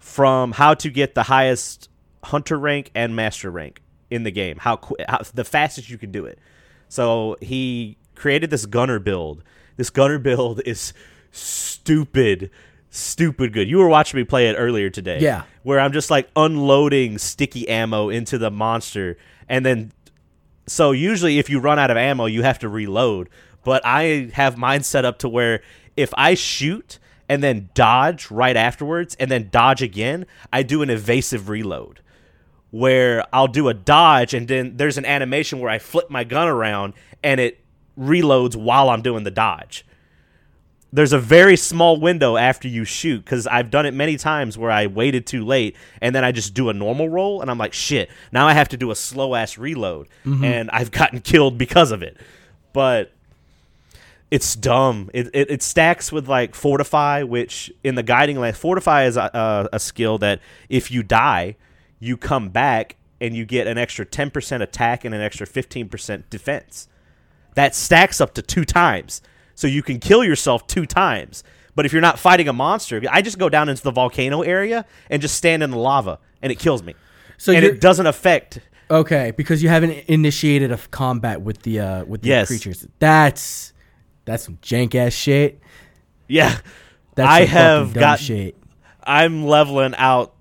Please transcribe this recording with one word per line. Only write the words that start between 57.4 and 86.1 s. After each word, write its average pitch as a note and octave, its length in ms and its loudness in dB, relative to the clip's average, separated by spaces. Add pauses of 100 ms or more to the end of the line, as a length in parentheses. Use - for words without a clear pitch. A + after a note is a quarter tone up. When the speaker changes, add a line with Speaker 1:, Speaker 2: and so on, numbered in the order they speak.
Speaker 1:
in C3 140 -4
the B2 80 -4
Guiding C3+ 340 2
Land, A#2+ 180 -4
Fortify D#3+ 480 0
is A#2+ 120 0
a, A2 180 -2
a, A2 420 -2
a G#2+ 40 -4
skill A2 380 -4
that G2+ 220 -2 (280)
if B2+ 240 -2
you B2 100 -2
die, G#2+ 540 0 (420)
you A#2+ 180 -6
come A#2+ 320 -4
back A2+ 480 -2 (240)
and A#2 160 -6
you A2+ 80 -8
get A2+ 220 -2
an A2+ 100 -4
extra A#2 300 -6
ten C#3+ 240 -6
percent C3 320 -6
attack A#2+ 420 -4
and A2+ 100 -10
an G#2+ 60 -6
extra G#2 260 -8
fifteen B2 420 -10
percent - 420 -14
defense. - 580 -10 (640)
That C#3 200 2
stacks - 460 4
up C#3 140 0
to A2 80 -10
two - 220 -2
times. C#3+ 560 0 (360)
So - 100 -4
you C#3+ 160 0
can C3 160 -6
kill A3 260 4
yourself C#3 420 0
two E3+ 200 -4
times. B2+ 580 -4 (300)
But D3 100 0
if C#3+ 80 -2
you're D#3+ 80 2
not E3+ 180 4
fighting F3+ 300 4
a C#3 40 -2
monster, B2+ 580 -2
I E3+ 100 4
just G3+ 160 -6
go F#3 140 0
down D3+ 180 2
into C3+ 140 -4
the C#3 80 -2
volcano B2+ 500 -2
area G3 460 -2 (240)
and D3 100 -2
just C#3+ 160 -6
stand E3 260 0
in D3 80 -2
the B2+ 60 -6
lava, A#2 420 0 (220)
and C3 100 -6
it A#2+ 80 -6
kills C#3 240 0
me. E2+ 120 -16 (420)
Speaker 2:
So - 160 0
Speaker 1:
And E3+ 120 6
Speaker 2:
you're G3+ 100 6
Speaker 1:
it - 60 -10
doesn't F3+ 260 6
affect D#3 540 0 (300)
Speaker 2:
Okay, D3+ 460 2
because D3+ 260 0
you E3 60 4
haven't E3 240 4 (160)
initiated D3 600 2
a A#2+ 40 -2
f-, - 160 -12
combat A#2+ 520 -4
with G#2+ 200 -8
the, A2 180 -4
uh, F#2+ 260 -4
with G#2+ 160 -10
the A2+ 60 -2
Speaker 1:
Yes. B2 200 2
Speaker 2:
creatures. G#2 380 -8 (140)
That's, D3+ 720 2 (520)
that's A2+ 200 -6
some E2+ 180 -18
jank A#2+ 320 -2
ass B2 180 2
shit. C#3+ 480 0 (640)